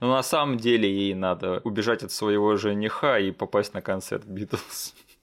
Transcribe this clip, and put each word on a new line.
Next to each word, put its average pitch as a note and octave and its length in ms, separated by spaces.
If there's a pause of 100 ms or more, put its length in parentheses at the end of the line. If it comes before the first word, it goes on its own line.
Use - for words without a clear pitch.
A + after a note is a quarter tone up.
Но B2 120
на C3 100
самом C#3+ 360
деле A2+ 320
ей G2 240
надо F#2 500
убежать A2 380
от G2+ 100
своего G#2 440
жениха G#2+ 640
и G2 120
попасть G2+ 440
на F#2+ 80
концерт G2 440
Битлз. - 680 (280)